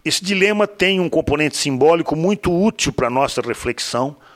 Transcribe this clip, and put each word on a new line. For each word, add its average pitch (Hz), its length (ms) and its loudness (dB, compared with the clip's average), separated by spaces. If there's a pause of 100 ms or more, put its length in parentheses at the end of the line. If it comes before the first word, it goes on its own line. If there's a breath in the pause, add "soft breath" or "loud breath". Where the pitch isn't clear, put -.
Esse 156 200 -2
dilema 202 420 2
tem 190 320 0
um 175 100 0
componente 151 480 0
simbólico 151 600 2
muito 185 360 0
útil 190 400 0
para 127 140 -2
a 117 40 -2
nossa 135 300 0
reflexão 120 760 -4 (200 loud breath)